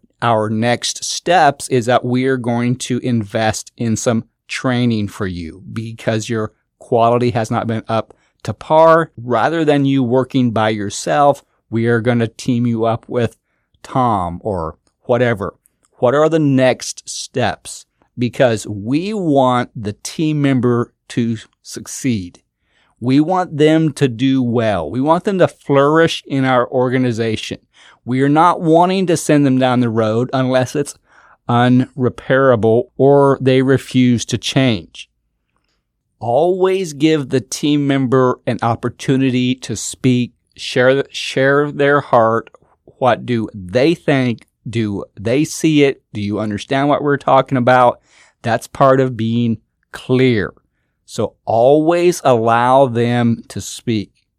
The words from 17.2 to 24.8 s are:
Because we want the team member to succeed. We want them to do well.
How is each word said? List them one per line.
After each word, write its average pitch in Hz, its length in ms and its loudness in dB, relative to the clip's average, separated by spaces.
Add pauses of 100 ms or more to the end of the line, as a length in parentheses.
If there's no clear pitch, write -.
Because 120 480 -2
we 127 480 -6
want 135 600 0
the 104 180 -8
team 156 480 -4
member 123 520 0 (160)
to 117 280 -4 (240)
succeed. - 800 -8 (580)
We 131 200 2
want 175 380 -2
them 156 360 4
to 143 140 0
do 131 340 0
well. 110 480 -2